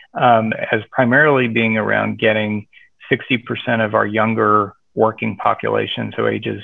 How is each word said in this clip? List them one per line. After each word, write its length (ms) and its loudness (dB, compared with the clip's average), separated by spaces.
um, 400 2
as 100 2
primarily 560 4
being 300 0
around 420 -2
getting 480 0
sixty 280 -2
percent 440 -4
of 140 -2
our 100 2
younger 680 0
working 440 -2
population, 760 -2
so 120 -2
ages 360 -6